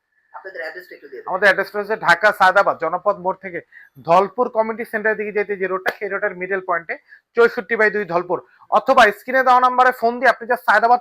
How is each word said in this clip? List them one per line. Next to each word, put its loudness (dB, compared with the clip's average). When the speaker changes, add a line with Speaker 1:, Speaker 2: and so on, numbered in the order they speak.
Speaker 1:
আপনাদের -16
অ্যাড্রেসটা -16
একটু -20
দিয়ে -18
দিন। -14
Speaker 2:
আমাদের 0
অ্যাড্রেসটা 0
হচ্ছে -6
ঢাকা 2
সায়দাবাদ 2
জনপদ -4
মোড় -6
থেকে -14
ধলপুর 2
কমিউনিটি -4
সেন্টারের -2
দিকে -8
যেতে -4
যে -4
রোডটা, -6
সেই -8
রোডের -4
মিডল -6
পয়েন্টে -6
চৌষট্টি 0
by 2
দুই -4
ধলপুর, -4
অথবা 4
স্ক্রিনে -2
দেওয়া 4
নাম্বারে 4
ফোন -4
দিয়ে 2
আপনি -2
just -2
সায়দাবাদ 2